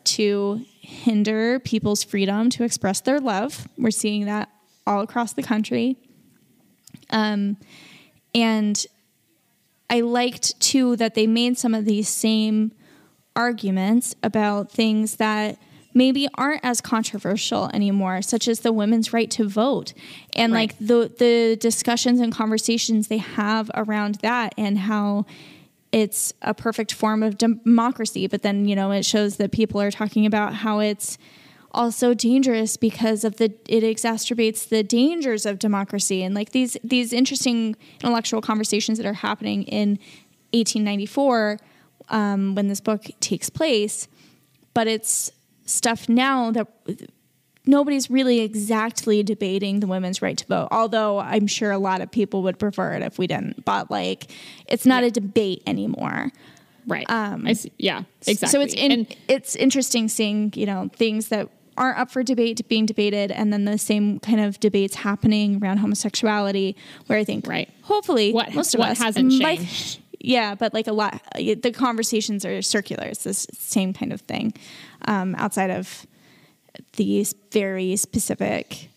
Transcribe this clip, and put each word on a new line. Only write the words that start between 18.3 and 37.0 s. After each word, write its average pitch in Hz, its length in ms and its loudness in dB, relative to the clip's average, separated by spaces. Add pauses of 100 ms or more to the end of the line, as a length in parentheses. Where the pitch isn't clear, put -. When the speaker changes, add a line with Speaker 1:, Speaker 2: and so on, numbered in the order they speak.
Speaker 1:
as 233 140 2
the 233 120 2
women's 220 400 2
right 233 200 0
to 214 160 0
vote 214 460 0 (400)
and, 233 180 2
Speaker 2:
Right. 220 180 2
Speaker 1:
like, - 80 -16
the, 233 400 2
the 233 400 4
discussions 240 640 2
and 233 120 0
conversations 220 760 0
they 220 100 -2
have 214 560 -2
around 208 420 -2
that 226 400 -2
and 208 220 0
how 208 480 0 (640)
it's 214 520 0
a 214 120 -2
perfect 220 380 -4
form 214 300 0
of 214 160 0
democracy. 226 920 2
But 196 140 -4
then, 202 260 2
you 208 80 2
know, 196 160 0
it 202 120 0
shows 208 340 0
that 196 120 0
people 208 300 0
are 202 100 0
talking 214 340 0
about 208 300 0
how 214 240 -2
it's 208 400 -2 (540)
also 240 420 2
dangerous 233 600 2
because 220 480 0
of 214 140 -2
the, 226 80 4 (220)
it 220 140 2
exacerbates 220 840 0
the 220 160 2
dangers 247 640 2
of 202 120 -2
democracy. 202 640 0
And, 185 120 -4
like, 208 180 -4
these, 254 320 0
these 240 280 0